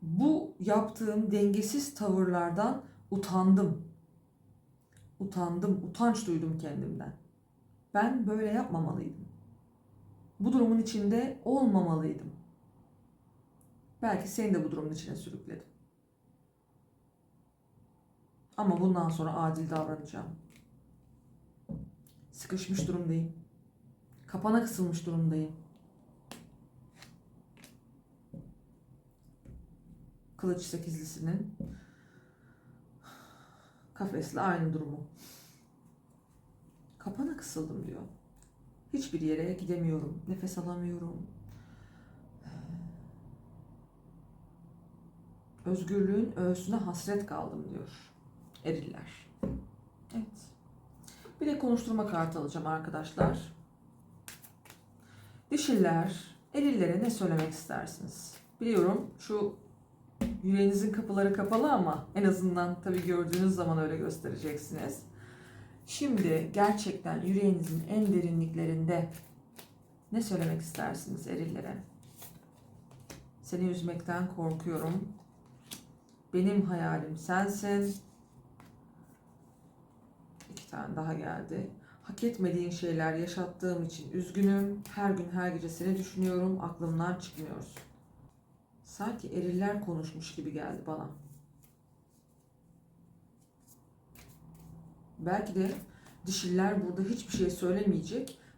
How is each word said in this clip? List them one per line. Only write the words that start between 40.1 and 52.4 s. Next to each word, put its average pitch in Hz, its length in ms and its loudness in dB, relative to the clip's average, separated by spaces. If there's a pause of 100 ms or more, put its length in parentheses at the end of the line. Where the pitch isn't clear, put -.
Nefes 185 300 -4
alamıyorum. 175 680 -6 (4000)
Özgürlüğün 196 720 2
öğüsüne 180 400 0
hasret 202 500 -2
kaldım 151 440 -6
diyor - 180 -10 (760)
eriller. - 640 -6 (880)
Evet. 226 120 -6 (1120)
Bir 302 60 0
de 285 120 2
konuşturma 233 480 2
kartı 165 320 0
alacağım 147 280 -4